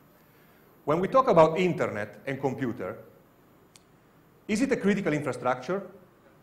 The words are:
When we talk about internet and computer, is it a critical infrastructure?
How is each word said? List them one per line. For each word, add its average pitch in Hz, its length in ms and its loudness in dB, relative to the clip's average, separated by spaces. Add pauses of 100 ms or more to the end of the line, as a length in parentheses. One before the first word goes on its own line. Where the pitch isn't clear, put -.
(840)
When 151 160 0
we 190 80 0
talk 262 200 4
about 165 300 6
internet 117 680 -2
and 135 140 -6
computer, 120 580 -4 (1500)
is 208 140 -2
it 262 120 0
a 240 40 2
critical 196 360 0
infrastructure? 131 760 -4 (560)